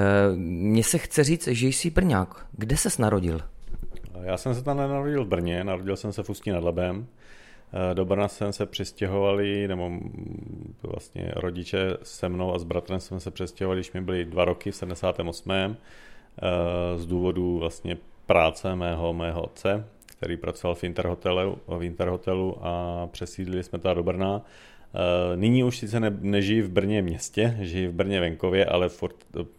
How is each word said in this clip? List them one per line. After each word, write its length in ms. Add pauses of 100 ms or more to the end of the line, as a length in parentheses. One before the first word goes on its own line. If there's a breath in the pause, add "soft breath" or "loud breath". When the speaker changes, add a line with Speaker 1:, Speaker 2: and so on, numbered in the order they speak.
(360)
Speaker 1:
mně 480
se 140
chce 260
říct, 240
že 180
jsi 240
Brňák. 640
Kde 240
ses 220
narodil? 420 (840)
Speaker 2:
Já 140
jsem 180
se 100
tam 120
nenarodil 480
v 40
Brně, 360
narodil 320
jsem 160
se 100
v 80
Ústí 200
nad 140
Labem. 420 (840 loud breath)
Eh, 40
do 100
Brna 240
jsem 240
se 140
přistěhovali, 1000
nebo, 220
mm, 920
vlastně 540
rodiče 680
se 260
mnou 260
a 40
s 60
bratrem 360
jsme 200
se 100
přestěhovali, 500
když 120
mi 80
byly 240
dva 200
roky, 260
v 60
sedmdesátém 520
osmém, 480 (640 loud breath)
eh, 600
z 80
důvodu 520
vlastně 380 (300)
práce 480
mého, 380
mého 300
otce, 420 (220)
který 300
pracoval 380
v 100
Interhotelu, 760 (200)
v 40
Interhotelu 800
a 520
přesídlili 500
jsme 160
teda 160
do 80
Brna. 400 (520 loud breath)
Eh, 420
nyní 280
už 140
sice 220
ne-, 200
nežiji 420
v 80
Brně 320
městě, 580
žiji 260
v 60
Brně 280
venkově, 440
ale 240
furt, 280 (240)
eh, 40 (140)